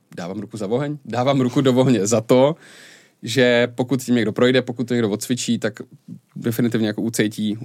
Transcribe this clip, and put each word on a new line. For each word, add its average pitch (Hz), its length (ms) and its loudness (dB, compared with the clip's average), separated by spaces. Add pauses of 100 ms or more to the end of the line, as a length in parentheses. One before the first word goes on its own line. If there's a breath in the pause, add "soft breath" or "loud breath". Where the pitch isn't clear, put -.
(160)
dávám 95 240 -10
ruku 104 180 -12
za 104 100 -8
oheň? 143 380 -4
Dávám 127 360 0
ruku 127 200 0
do 131 120 4
ohně 123 340 4
za 117 140 2
to, 135 340 4 (680 loud breath)
že 123 520 2
pokud 127 280 -2
tím 123 120 0
někdo 107 160 0
projde, 123 300 2
pokud 123 260 -6
to 127 60 -4
někdo 117 160 2
odcvičí, 113 500 -4
tak 110 140 -4 (640)
definitivně 113 520 -2
jako 107 140 -4
ucítí, 107 640 -2